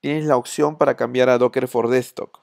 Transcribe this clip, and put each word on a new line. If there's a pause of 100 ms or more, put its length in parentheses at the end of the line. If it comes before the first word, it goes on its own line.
tienes
la
opción
para
cambiar
a
Docker
for
Desktop.